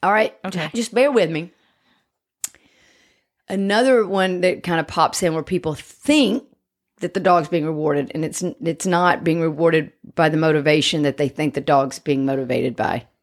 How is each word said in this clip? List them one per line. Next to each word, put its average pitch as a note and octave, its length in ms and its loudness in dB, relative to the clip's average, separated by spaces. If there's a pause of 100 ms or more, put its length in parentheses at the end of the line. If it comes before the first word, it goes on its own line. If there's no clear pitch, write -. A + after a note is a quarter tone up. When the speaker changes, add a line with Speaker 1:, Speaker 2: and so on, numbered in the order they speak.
Speaker 1:
All F3+ 80 2
right. G#3+ 320 2
Speaker 2:
Okay. F3+ 320 -6
Speaker 1:
Just A3+ 200 -6
bear C4 180 4
with G3 180 2
me. E3 220 -6 (2000)
Another G#3 580 2
one F#3 340 -2
that F3+ 220 0
kinda E3 220 -2
pops - 380 0
in E3 120 0
where D#3+ 80 -4
people D#3+ 320 -4
think C4 720 0 (560)
that C3 120 -6
the - 80 -4
dog's F3 280 4
being D#3+ 180 -2
rewarded, D3+ 480 -2
and D#3+ 100 -4
it's, - 180 -6
it's E3 440 -6
not F3+ 380 2
being E3 180 0
rewarded D#3+ 500 0 (220)
by D#3+ 160 2
the D#3 80 0
motivation D#3 640 2
that C#3 160 0
they D3 100 0
think D3+ 240 -2
the - 80 -6
dog's C#3 380 0
being C3+ 260 -2
motivated B2+ 500 -2
by. G2+ 320 -4 (160)